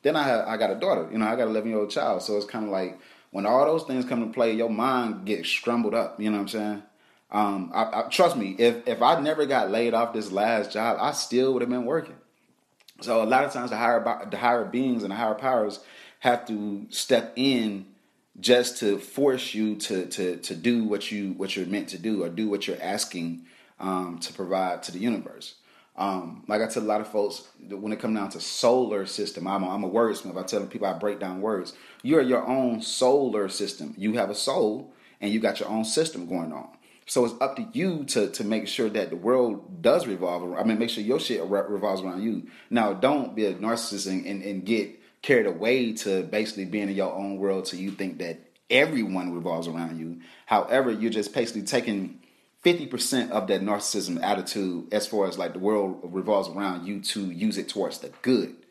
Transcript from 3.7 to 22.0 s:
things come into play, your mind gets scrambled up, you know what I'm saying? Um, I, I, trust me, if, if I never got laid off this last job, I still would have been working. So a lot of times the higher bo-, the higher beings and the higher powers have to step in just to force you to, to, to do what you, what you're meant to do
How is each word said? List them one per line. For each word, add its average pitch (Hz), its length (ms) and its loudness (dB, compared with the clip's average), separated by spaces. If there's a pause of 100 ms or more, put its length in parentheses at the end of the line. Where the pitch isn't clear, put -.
things 131 200 -2
come 123 160 -2
into 113 140 -4
play, 117 180 4
your 117 160 2
mind 113 560 0
gets 95 240 -2
scrambled 117 460 2
up, - 240 -2
you 107 100 0
know 104 80 2
what 101 60 0
I'm 98 40 -6
saying? 107 360 -4 (480)
Um, 98 420 0
I, 110 120 2
I, 110 160 0 (100)
trust 170 260 4
me, 95 220 -2
if, 117 280 4
if 113 140 0
I 156 180 6
never 151 280 0
got 113 240 2
laid 113 240 2
off 117 180 2
this 104 180 -4
last 104 400 2
job, 110 300 0
I 135 100 2
still 131 420 2
would 120 100 0
have 120 80 0
been 123 140 -2
working. 160 320 -2 (840)
So 113 220 2
a - 20 2
lot 131 200 6
of 139 60 -2
times 123 200 -4
the 107 60 -4
higher 117 220 4
bo-, 107 300 -2
the 101 80 -4
higher 120 260 4
beings 117 380 0
and 98 100 -4
the 98 40 -4
higher 113 180 0
powers 110 460 0 (400)
have 123 300 2
to 104 420 -4
step 113 440 2
in 117 520 0 (520)
just 123 420 4
to 101 180 4
force 131 560 0
you 107 220 2
to, 95 280 -2
to, 90 320 -4
to - 180 -8
do 117 280 2
what 101 280 -2
you, 101 220 -4
what 95 220 -8
you're 95 100 -2
meant 95 240 -4
to 92 80 -10
do 98 260 -2